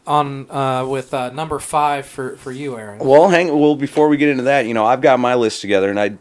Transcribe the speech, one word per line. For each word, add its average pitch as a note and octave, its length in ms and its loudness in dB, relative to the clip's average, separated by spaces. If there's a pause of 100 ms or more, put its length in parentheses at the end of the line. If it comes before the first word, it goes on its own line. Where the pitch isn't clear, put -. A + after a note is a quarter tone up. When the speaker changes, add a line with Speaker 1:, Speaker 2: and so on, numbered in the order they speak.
Speaker 1:
on, C#3+ 420 -2
uh, C3 380 -4
with, C3 260 -8
uh, B2+ 160 -4
number D3 300 -8
five D3 480 -2
for, - 300 -10
for - 140 -14
you, C3 280 -10
Aaron. G#2 180 -14
Speaker 2:
Well, C#3+ 320 6
hang, F3 300 2
well, D3 160 4
before C#3+ 320 0
we D3 100 2
get D3 120 2
into C3 140 -2
that, C3+ 220 2
you A2+ 80 -4
know, A2 140 0
I've B2+ 140 2
got C3+ 180 4
my B2 160 0
list A2+ 260 -2
together, G2 300 0
and G2+ 80 -4
I, G#2 220 -2